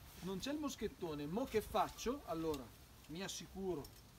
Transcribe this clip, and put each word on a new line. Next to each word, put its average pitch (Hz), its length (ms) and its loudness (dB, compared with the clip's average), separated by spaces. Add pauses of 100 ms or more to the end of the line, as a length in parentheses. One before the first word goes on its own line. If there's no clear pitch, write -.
(220)
non 185 180 0
c'è 269 120 0
il 302 80 0
moschettone, 185 680 -2
mo 202 200 2
che 220 160 4
faccio?" 208 640 4
Allora 160 380 2 (440)
mi 170 160 -4
assicuro 180 600 0 (360)